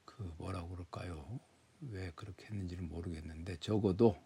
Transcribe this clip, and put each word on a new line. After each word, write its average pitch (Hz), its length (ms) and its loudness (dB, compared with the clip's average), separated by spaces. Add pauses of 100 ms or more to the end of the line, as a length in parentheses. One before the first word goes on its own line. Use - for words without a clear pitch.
그 90 340 -10
뭐라고 90 320 -6
그럴까요? 90 680 -8 (520)
왜 92 240 -6
그렇게 101 300 -14
했는지는 92 420 -4
모르겠는데 82 720 -6
적어도 104 580 8 (100)